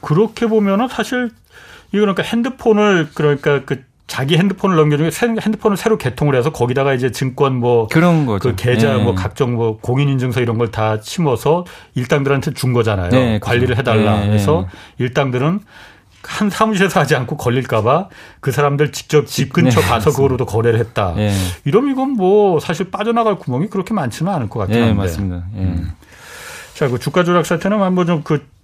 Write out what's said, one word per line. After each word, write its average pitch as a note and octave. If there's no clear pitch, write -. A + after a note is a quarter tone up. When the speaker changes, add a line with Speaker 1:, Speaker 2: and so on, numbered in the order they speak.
Speaker 1:
그렇게 A3
보면은 G#3+
사실 B3
이거 G3+
그러니까 G3
핸드폰을 G#3
그러니까 D3
그 -
자기 C#3
핸드폰을 F#3+
넘겨주고 D3+
새-, -
핸드폰을 G#3+
새로 A3
개통을 C#3+
해서 A#2+
거기다가 B2
이제 B2
증권 C3
뭐 A#2+
Speaker 2:
그런 D#3+
거죠. G#2
Speaker 1:
그 G#2+
계좌 B2
Speaker 2:
예. G#2
Speaker 1:
뭐 G2
각종 A#2+
뭐 A2+
공인인증서 C3
이런 A#2
걸 A2+
다 A2
심어서 D#3
일당들한테 C3+
준 B2+
거잖아요. G#2+
Speaker 2:
네, B2
그죠. G#2
Speaker 1:
관리를 B2
해달라 G#2+
Speaker 2:
예, G2+
예. -
Speaker 1:
해서 G2+
일당들은 C3
한 -
사무실에서 F#3+
하지 C3+
않고 B2+
걸릴까 A#2+
봐 D3+
그 C3
사람들 C#3+
직접 D3
집 -
근처 B2
Speaker 2:
네, -
Speaker 1:
가서 A#2+
Speaker 2:
맞습니다. A2+
Speaker 1:
그거로도 C3
거래를 A2+
했다. G#2+
Speaker 2:
예. G#2
Speaker 1:
이러면 A#3
이건 C4
뭐 G3
사실 F3+
빠져나갈 A3
구멍이 C3+
그렇게 F#3+
많지는 D#3+
않을 C#3
것 A2+
같긴 F#2+
Speaker 2:
예, A#2+
Speaker 1:
한데. G#2+
Speaker 2:
맞습니다. F2+
예. -
Speaker 1:
음. E2
자, D3
그 B2
주가 E3+
조작 F3
사태는 G3
한번 F#3
좀 E3
그 D3